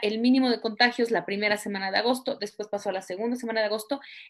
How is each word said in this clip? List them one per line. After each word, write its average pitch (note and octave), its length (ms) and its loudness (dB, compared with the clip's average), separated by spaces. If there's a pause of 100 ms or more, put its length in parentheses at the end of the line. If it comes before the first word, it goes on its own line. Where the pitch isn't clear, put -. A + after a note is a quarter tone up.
el G#3+ 160 0
mínimo B3+ 320 6
de A#3 100 0
contagios A#3+ 480 2
la F3 160 2
primera G#3 320 0
semana G3 320 -4
de F#3+ 80 2
agosto, B3 400 0
después G#3 300 -8
pasó G3+ 220 -4
a F#3 40 -2
la F#3+ 80 -4
segunda A3 340 -4
semana A3+ 260 -2
de G#3+ 40 2
agosto, A3 340 -4 (300)